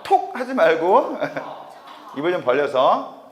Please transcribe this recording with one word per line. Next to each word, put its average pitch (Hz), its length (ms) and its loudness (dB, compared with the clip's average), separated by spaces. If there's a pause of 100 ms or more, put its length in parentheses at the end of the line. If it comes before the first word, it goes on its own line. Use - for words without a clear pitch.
톡 - 340 0
하지 247 160 -8
말고 180 640 2 (480)
<laughs> - 520 -18
입을 147 140 -2
좀 180 120 -2
벌려서 139 720 2 (160)